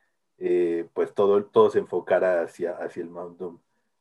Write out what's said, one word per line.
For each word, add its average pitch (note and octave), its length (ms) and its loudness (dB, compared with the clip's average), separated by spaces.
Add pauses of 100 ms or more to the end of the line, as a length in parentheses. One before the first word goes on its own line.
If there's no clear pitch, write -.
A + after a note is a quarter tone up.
(380)
eh, F2 560 -2
pues - 200 -2
todo, G2+ 320 4
todo G#2+ 240 4
se G#2 100 -2
enfocara F#2 640 0
hacia, E2+ 340 -8
hacia F2 260 -10
el E2+ 60 -14
Mount F2 280 -14
Doom. F2 220 -12 (420)